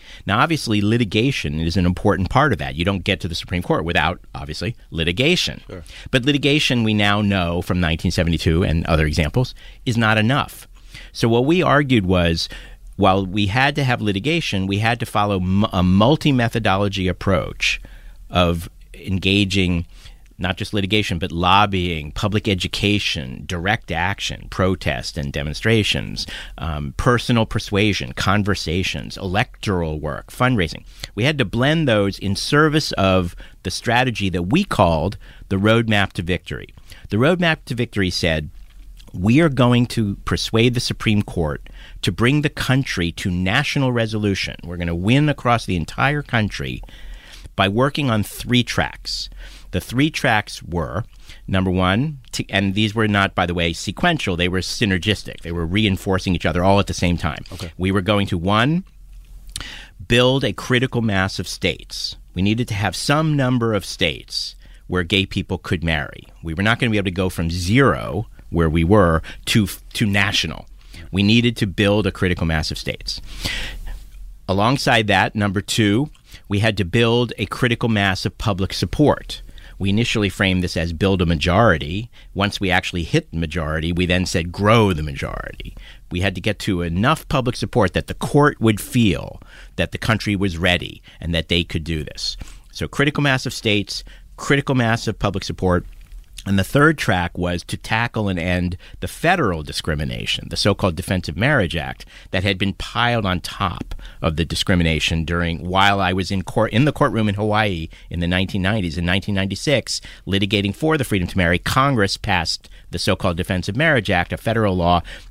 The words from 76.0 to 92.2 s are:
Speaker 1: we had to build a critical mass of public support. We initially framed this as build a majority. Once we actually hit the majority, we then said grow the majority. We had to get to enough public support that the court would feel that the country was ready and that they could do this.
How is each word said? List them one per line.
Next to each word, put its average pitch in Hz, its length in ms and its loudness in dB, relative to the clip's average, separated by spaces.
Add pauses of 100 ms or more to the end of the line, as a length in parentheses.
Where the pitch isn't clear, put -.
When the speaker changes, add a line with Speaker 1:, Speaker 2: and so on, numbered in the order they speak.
Speaker 1:
we 101 120 -2
had 107 180 0
to 98 80 0
build 117 520 2
a 107 80 -2
critical 117 440 0
mass 101 360 2
of 110 140 -4
public 95 340 -2
support. - 720 0 (340)
We 98 120 -2
initially 104 400 2
framed 92 340 2
this 87 120 -4
as 85 160 -2
build 95 300 2
a 87 60 2
majority. 85 800 2 (240)
Once 98 260 -2
we 95 120 0
actually 90 320 0
hit - 260 -2
the 82 80 -6
majority, 80 560 -2
we 87 140 0
then 90 180 2
said 87 260 -2
grow 104 400 4
the 76 120 -2
majority. - 720 -8 (360)
We 90 100 -2
had 98 140 2
to 92 60 -8
get 101 180 -2
to 90 220 -2
enough 95 480 0
public 127 260 0
support - 380 0
that - 140 0
the - 80 -8
court - 440 2
would 113 220 4
feel - 580 0 (360)
that 85 160 -2
the - 80 -10
country 107 360 0
was 92 220 -2
ready 87 460 2 (180)
and 85 120 -4
that 82 140 -2
they 87 160 2
could 82 200 -4
do 78 200 -4
this. - 320 -8 (360)